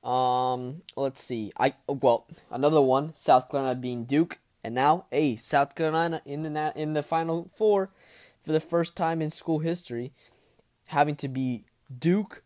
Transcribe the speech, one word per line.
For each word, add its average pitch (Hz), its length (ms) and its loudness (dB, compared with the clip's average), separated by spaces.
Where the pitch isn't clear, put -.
Um, 127 800 0
let's 135 240 -4
see. 110 380 -6
I, 139 160 2
well, 127 400 2
another 147 280 4
one, 139 360 2
South 131 340 4
Carolina 135 240 -2
beating 123 320 -6
Duke, 147 320 0
and 113 120 -6
now, 147 360 4
hey, 139 240 2
South - 380 0
Carolina 165 520 0
in 147 180 -8
the 156 80 -6
na-, 151 240 -4
in 156 180 -4
the 151 80 0
Final 165 500 -2
Four 202 380 2
for 156 80 -6
the 156 80 2
first 165 360 -2
time 165 240 -2
in 156 120 -2
school 160 280 -4
history, 151 520 -6
having 147 260 2
to 143 120 -8
be 131 360 -4
Duke 185 480 0